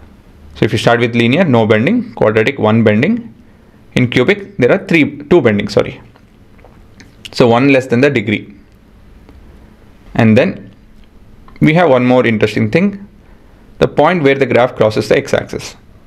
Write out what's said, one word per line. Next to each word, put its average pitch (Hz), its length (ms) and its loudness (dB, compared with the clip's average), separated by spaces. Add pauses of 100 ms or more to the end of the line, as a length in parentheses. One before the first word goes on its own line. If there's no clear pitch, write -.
(560)
So 127 100 -2
if 110 80 -2
you 110 40 0
start 120 220 2
with 117 160 -2
linear, 120 300 2
no 117 200 2
bending, 117 500 0
quadratic, 110 440 0
one 107 240 2
bending. 127 500 0 (600)
In 127 160 0
cubic, 131 480 -2
there 127 160 2
are 202 120 -2
three, 165 340 0 (100)
two 175 120 4
bendings, 104 300 -2
sorry. - 300 -4 (1300)
So - 160 -2
one 120 220 2
less 131 180 0
than 117 140 -2
the 147 80 2
degree. 110 480 -6 (1600)
And 110 220 4
then 175 320 -2 (920)
we 151 140 2
have 175 140 2
one 123 160 2
more 127 220 2
interesting 113 420 -2
thing, 190 380 -2 (720)
the 143 100 0
point 160 340 0
where 135 140 2
the 135 100 0
graph 120 300 0
crosses 110 320 0
the - 100 2
x-axis. - 600 -8 (300)